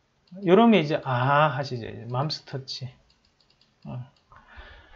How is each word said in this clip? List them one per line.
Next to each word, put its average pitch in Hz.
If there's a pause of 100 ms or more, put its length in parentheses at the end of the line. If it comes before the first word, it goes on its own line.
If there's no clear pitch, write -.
(460)
요러면 202
이제 147
아 139
하시죠. 127
이제 107
맘스터치. 131 (960)
어. 127 (920)